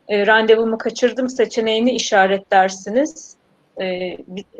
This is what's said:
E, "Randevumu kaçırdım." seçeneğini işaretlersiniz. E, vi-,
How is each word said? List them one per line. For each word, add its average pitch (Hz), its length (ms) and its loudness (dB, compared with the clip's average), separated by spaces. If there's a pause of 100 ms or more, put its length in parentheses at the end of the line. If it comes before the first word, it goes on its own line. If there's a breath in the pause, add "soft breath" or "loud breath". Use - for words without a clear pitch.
E, 202 200 0
"Randevumu 220 500 4
kaçırdım." 240 520 -2
seçeneğini 226 600 0
işaretlersiniz. 196 1400 0 (420)
E, 190 80 -6 (300)
vi-, 185 300 -14 (140)